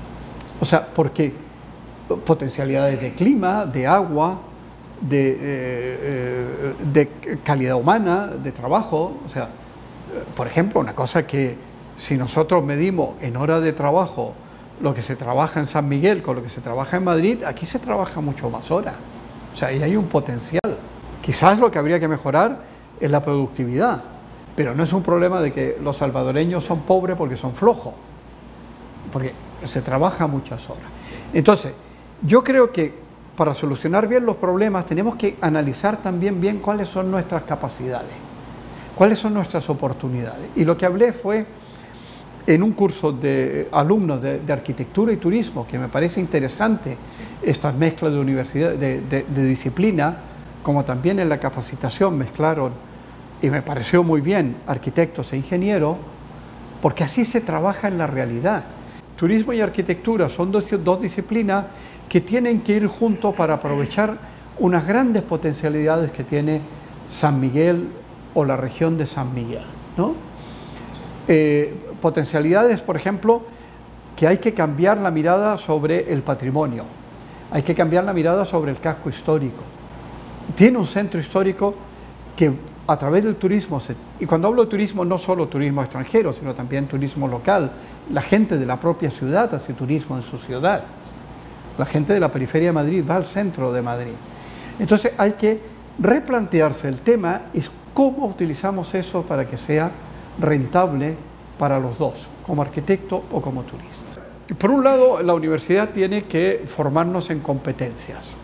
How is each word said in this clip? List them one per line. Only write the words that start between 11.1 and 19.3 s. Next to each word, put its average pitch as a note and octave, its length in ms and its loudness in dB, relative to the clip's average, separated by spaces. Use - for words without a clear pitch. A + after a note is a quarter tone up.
que C3 300 -2
si - 180 -2
nosotros D#3 460 2
medimos D3 480 0
en B2 140 -6
horas D#3 260 2
de D#3+ 100 2
trabajo C#3+ 600 0
lo C#3 120 2
que A#2 80 -4
se B2+ 140 -6
trabaja C#3 440 0
en D3 60 0
San D3 220 0
Miguel D#3+ 340 4
con B2+ 140 -2
lo A#2+ 60 -6
que A#2 80 -12
se - 100 -12
trabaja B2+ 380 -2
en F#3+ 60 0
Madrid, F#3 380 4
aquí D#3 240 -6
se B3+ 120 -4
trabaja G#3 420 -2
mucho C#3 300 -4
más A#2 200 -8
horas. F3 240 0